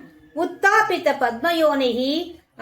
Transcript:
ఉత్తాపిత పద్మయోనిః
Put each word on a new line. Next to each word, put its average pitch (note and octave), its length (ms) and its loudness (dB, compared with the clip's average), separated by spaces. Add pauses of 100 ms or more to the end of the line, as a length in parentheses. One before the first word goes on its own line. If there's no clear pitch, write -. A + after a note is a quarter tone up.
(380)
ఉత్తాపిత F4+ 840 0
పద్మయోనిః C#4 1080 0 (300)